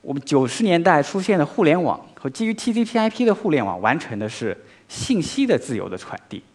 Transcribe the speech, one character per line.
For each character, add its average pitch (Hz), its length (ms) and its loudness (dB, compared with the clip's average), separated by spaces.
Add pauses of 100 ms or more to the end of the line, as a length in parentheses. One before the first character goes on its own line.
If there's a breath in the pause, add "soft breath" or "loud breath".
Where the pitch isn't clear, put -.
我 139 120 -8
们 139 120 -6
九 131 220 4
十 120 160 -2
年 175 180 4
代 165 220 4
出 190 180 -4
现 190 160 2
的 151 80 4
互 165 200 0
联 165 160 4
网 110 180 0 (160)
和 - 140 -8
基 220 160 -6
于 220 80 -2
T 226 180 -4
C 226 140 2
P 226 120 -4
I 220 120 2
P 240 160 -2
的 220 100 4
互 214 160 -2
联 135 140 2
网 90 160 -4
完 120 180 2
成 - 180 -8
的 107 120 -4
是 110 280 -6 (300 loud breath)
信 - 340 -2
息 269 240 -2
的 214 140 2
自 - 160 -6
由 98 140 -6
的 92 80 -8
传 - 200 -12 (120)
递 92 120 -10 (140)